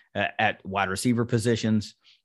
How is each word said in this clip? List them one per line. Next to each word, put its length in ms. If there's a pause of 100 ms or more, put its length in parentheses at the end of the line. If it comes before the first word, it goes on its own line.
(140)
uh, 140 (100)
at 260
wide 240
receiver 380
positions, 680 (300)